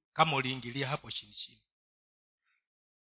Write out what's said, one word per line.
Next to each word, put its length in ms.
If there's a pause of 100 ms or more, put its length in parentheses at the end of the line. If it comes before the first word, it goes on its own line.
(120)
kama 240
uliingilia 520
hapo 220
chini 220
chini. 300 (1400)